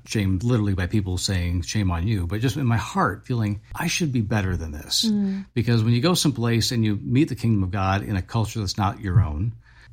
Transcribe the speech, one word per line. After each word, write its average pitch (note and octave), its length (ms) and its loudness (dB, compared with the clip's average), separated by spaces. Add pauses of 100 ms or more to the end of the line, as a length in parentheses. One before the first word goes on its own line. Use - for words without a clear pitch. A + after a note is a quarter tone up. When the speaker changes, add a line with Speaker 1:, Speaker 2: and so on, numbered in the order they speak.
Speaker 1:
shamed F#2+ 380 0
literally G#2+ 320 2
by F#2 100 0
people F#2 320 -2
saying, F2 460 -2
"Shame G2+ 260 0
on E2 180 -2
you," G2 200 0
but G#2 140 -4
just C3+ 160 0
in C#3 100 0
my A#2 100 4
heart A#2 480 -2
feeling, G#2 360 -2 (120)
"I - 140 -4
should E3 240 -2
be B2 100 0
better G2 340 0
than D#2+ 160 -6
this." - 340 -4
Speaker 2:
Mm. G3 400 0 (100)
Speaker 1:
Because A#2 280 2
when A#2 120 4
you A#2+ 60 2
go E3+ 120 2
someplace A#2 580 0
and A#2 140 2
you G#2 160 0
meet C#3 280 2
the B2+ 60 -6
kingdom A2 280 2
of F2+ 80 -2
God G2 320 0
in G#2+ 120 -4
a F#2 60 0
culture A2+ 380 -4
that's G2 180 -4
not G2+ 240 -2
your F2+ 180 4
own, D#2+ 340 0 (400)